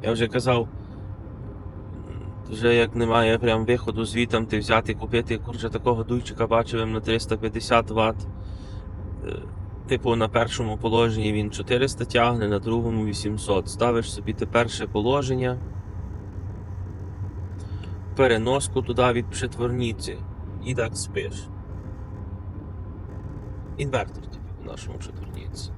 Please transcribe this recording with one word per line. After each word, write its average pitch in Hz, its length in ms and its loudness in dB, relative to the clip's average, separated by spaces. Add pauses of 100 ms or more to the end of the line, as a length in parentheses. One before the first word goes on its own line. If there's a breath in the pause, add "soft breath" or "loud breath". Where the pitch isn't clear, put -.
Я 107 80 2
вже 117 160 2
казав, 120 400 4 (1800 loud breath)
вже 117 260 6
як 117 200 4
немає 113 420 6
прям 113 280 4
виходу 113 400 2
звітам, 117 400 2
ти 110 140 2
взяти, 113 340 4
купити, 113 440 0
курче, 107 320 -4
такого 113 340 2
дуйчика 117 440 0
бачив 113 400 2
на 110 120 0
триста 110 380 0
п'ятдесят 113 540 2
ватт. 110 360 2 (1000 loud breath)
Е, - 100 -4 (520)
типу, 120 280 2
на 110 120 4
першому 113 500 2
положенні 110 560 4
він 104 180 2
чотириста 120 540 2
тягне, 117 420 4
на 101 120 4
другому 113 460 2
вісімсот. 104 640 0
Ставиш 117 440 2
собі 107 200 -4
те 104 120 -2
перше 117 420 2
положення, 127 680 2 (2500 loud breath)
переноску 127 680 4
туди 123 320 4
від 120 120 0
притворниці 120 920 -2 (480)
і 127 100 -2
так 120 220 -2
спиш. - 500 -6 (2250)
Інвертор 131 460 -2
тобі - 220 -12 (180)
в - 20 -10
нашому - 320 -10
притворниці. - 800 -10